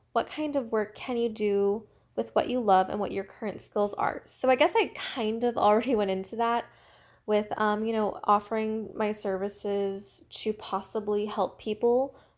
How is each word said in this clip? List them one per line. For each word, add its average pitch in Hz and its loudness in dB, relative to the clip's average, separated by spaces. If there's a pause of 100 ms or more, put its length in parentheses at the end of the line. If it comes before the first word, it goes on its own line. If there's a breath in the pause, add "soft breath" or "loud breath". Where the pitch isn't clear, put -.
(120)
what 226 0
kind 302 -4
of 233 -2
work 214 -2
can - -6
you 233 0
do 208 0 (260 soft breath)
with 220 -4
what - 2
you 247 0
love 190 4
and 208 -4
what 202 -4
your 196 -4
current - -10
skills 208 0
are? - -2
So - 2
I 262 6
guess 294 4
I 415 2
kind 226 -4
of 240 0
already 226 4
went 202 0
into 190 -4
that 233 0 (600 soft breath)
with, 214 2 (120)
um, 214 2
you 226 -2
know, 214 0
offering 214 0
my 214 0
services 202 -2
to - -2
possibly 208 -2
help 208 -2
people 240 0 (240 soft breath)